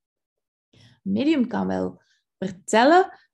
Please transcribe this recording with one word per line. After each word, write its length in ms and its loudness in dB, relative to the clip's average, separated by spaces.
Een 400 -14
medium 360 0
kan 200 -4
wel 340 -4
vertellen 800 0